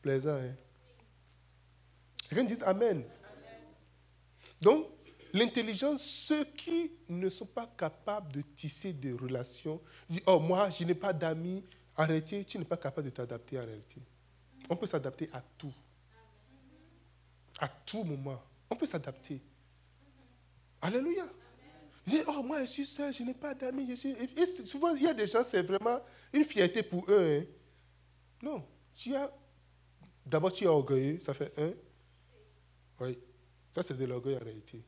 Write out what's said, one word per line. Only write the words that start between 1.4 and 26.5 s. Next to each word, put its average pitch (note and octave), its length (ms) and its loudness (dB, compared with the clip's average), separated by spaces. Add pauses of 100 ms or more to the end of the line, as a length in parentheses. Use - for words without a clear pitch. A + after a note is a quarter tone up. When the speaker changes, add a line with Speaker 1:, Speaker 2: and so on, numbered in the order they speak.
Speaker 1:
Quelqu'un G3+ 160 4
dit A3+ 180 0
Amen. G3+ 280 6
Speaker 2:
Amen. D3 140 0 (1600)
Speaker 1:
Donc, C#4 260 8 (460)
l'intelligence, A#3 680 0
ceux - 420 0
qui E4+ 480 -4 (160)
ne F3+ 200 -2
sont F#3+ 180 -6
pas - 300 -8
capables F3+ 560 -4
de C#3+ 100 -6 (140)
tisser F3+ 360 -6
des C3+ 200 -6
relations, B2+ 680 -6 (280)
disent, « E3+ 180 -6
Oh, F#3 140 8
moi, F3+ 300 4
je E3+ 140 -4
n'ai F3 100 2
pas F#3+ 180 -2
d'amis. » E3+ 500 -2 (340)
Arrêtez, D#3+ 480 0
tu - 140 -8
n'es E3+ 60 -4
pas E3 120 -2
capable C#3+ 300 -6
de C3 40 -6
t'adapter B2 480 -8
en A#2+ 60 -6
réalité. A2 360 -16 (680)
On E3+ 80 0
peut G3+ 100 -6
s'adapter C#3+ 460 -4
à B2 100 -10 (160)
tout. C#3+ 140 -12 (1900)
À D3+ 80 -2
tout - 340 -8
moment. C3+ 400 -6 (280)
On - 60 -4
peut D4+ 100 -2
s'adapter. - 540 -8 (1400)
Alléluia. C#4+ 460 0 (800)
Ils F#3+ 60 0
disent, « D4+ 160 4
Oh, D4 140 -2
moi, C#4 180 -2
je C4 60 -2
suis C#4+ 200 -6
seul, C#4+ 260 -4
je B3 100 -8
n'ai B3+ 120 -4
pas D4 200 -8
d'amis. » C4 360 -4
Je B3 40 -4
suis... C#4 160 -6
Et, B3+ 300 -4
et F4+ 60 6
souvent, E4+ 480 0
il C4+ 80 0
y E4 60 6
a D#4 60 4
des G#3+ 120 0
gens, A#3 180 4
c'est F#3+ 180 2
vraiment G#3 380 2 (340)
une D4 100 8
fierté G3+ 380 4